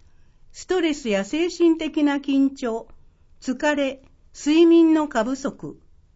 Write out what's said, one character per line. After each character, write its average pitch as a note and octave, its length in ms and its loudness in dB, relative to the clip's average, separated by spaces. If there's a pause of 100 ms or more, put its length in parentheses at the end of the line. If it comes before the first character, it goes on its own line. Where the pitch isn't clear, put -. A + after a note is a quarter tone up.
(520)
ス - 140 -20
ト F4+ 140 -2
レ D#4+ 140 -2
ス B3+ 160 -8
や G3 140 -2
精 D#4+ 260 -4
神 E4+ 260 2
的 D#4 260 -4
な C#4+ 140 2
緊 C#4 380 0
張、 A3+ 340 -8 (540)
疲 D4 320 -4
れ、 C#4 280 -4 (320)
睡 D#4+ 300 2
眠 E4 300 6
の D#4 120 0
過 B3+ 160 -2
不 B3+ 140 -6
足、 - 420 -10 (380)